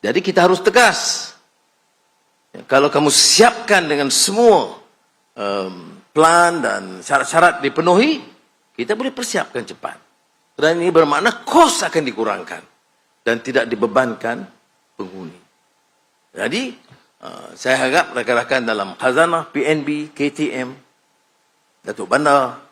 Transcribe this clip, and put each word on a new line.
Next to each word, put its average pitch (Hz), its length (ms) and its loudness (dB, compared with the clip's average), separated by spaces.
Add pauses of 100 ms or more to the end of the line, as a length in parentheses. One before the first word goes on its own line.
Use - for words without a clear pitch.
Jadi 120 240 -2
kita 180 240 2
harus 185 160 0
tegas. - 640 2 (1300)
Ya, 95 80 -18
kalau 139 240 2
kamu 147 240 2
siapkan 208 720 2
dengan 143 240 -2
semua, 196 720 2 (560)
em, 95 640 -8 (160)
plan 170 480 4
dan 95 400 -6
syarat-syarat 156 560 2
dipenuhi, 180 640 0 (480)
kita 208 240 -6
boleh 262 160 -6
persiapkan 214 480 -6
cepat. - 400 -14 (560)
Kerana 165 240 2
ini 170 80 0
bermakna 165 560 2
kos - 400 4
akan 160 200 -2
dikurangkan 101 600 -6 (600)
dan 117 200 2
tidak 123 240 -2
dibebankan 117 760 -2 (520)
penghuni. 92 400 -14 (960)
Jadi, 226 400 -6 (480)
eh, - 360 -18
saya 131 200 -2
harap 131 400 0
rakan-rakan 120 480 -2
dalam 104 320 -4
khazanah, 160 560 0
P 143 120 -4
N 151 200 -2
B, 151 320 -6
K 143 160 -2
T 151 200 -4
M, 127 200 -8 (1080)
Datuk 104 280 -12
Bandar 143 520 0 (100)